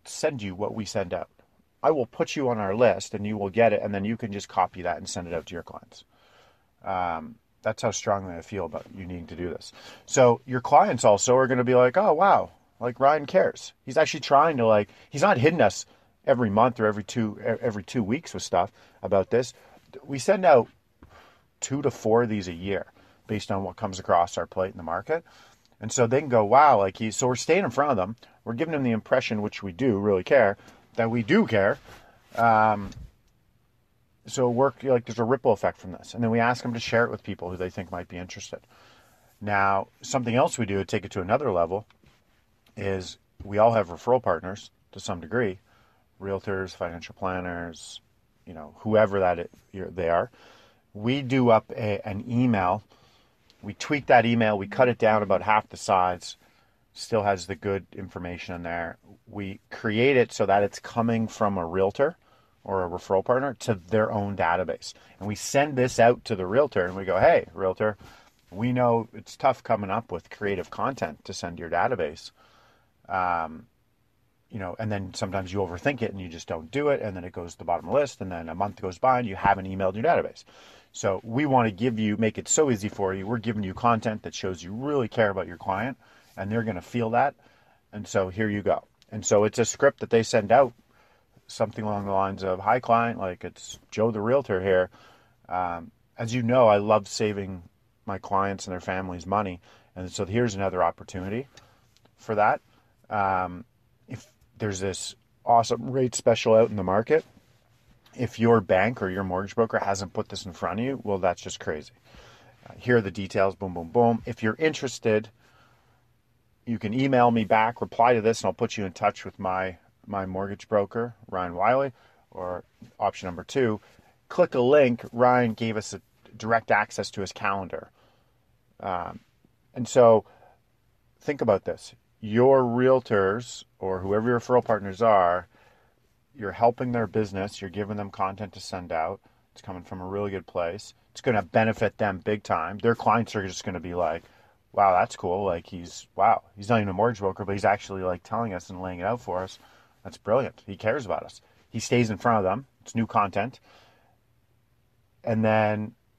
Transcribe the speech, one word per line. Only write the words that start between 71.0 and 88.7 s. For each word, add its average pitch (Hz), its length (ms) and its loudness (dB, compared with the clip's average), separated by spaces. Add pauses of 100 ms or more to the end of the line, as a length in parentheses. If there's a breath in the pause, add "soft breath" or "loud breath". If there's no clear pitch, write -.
to 98 60 -14
send 85 260 -10
to - 20 -14
your 85 100 -10
database." 85 600 -2 (760 soft breath)
Um, 87 580 -4 (840)
you 117 80 -12
know, 92 200 -8
and 110 120 -6
then 98 240 -6
sometimes 95 380 -6
you 101 80 -4
overthink 95 420 -4
it 101 80 -4
and 98 100 -12
you 90 80 -12
just 82 200 -16
don't 82 220 -8
do 143 180 -2
it. 139 120 0
And 101 160 -8
then 87 60 -10
it 90 100 -14
goes 85 200 -12
to - 60 -20
the - 60 -16
bottom 82 220 -4
of 90 80 -6
the 143 60 4
list. 139 200 -6
And 92 120 -8
then 82 160 -10
a 80 60 -10
month 98 260 -6
goes 92 180 -8
by 127 220 2
and 120 80 -6
you 95 80 -8
haven't 95 300 0
emailed 95 280 -2
your 113 100 -6
database. 147 400 0 (460 loud breath)
So 98 320 -4
we 123 240 -2
wanna 123 240 4
give 110 280 -2
you, 104 180 0
make 107 220 0
it 92 100 -12
so 151 220 2
easy 104 180 -2
for 95 260 -4
you. 95 120 -8
We're 117 120 -4
giving 107 240 -4
you 92 120 -6
content 113 480 0
that 85 120 -12
shows 92 280 -6
you 87 100 -12
really 131 340 -2
care 107 240 2
about 92 160 -4
your 87 120 -14
client 104 380 -6 (400 soft breath)
and 98 140 -8
they're 113 120 -2
gonna 104 180 -6
feel 113 300 -4
that. 127 240 2 (580 soft breath)
And 104 140 -12
so 98 240 0
here 107 180 -2
you 101 140 -4
go. 87 220 0 (260)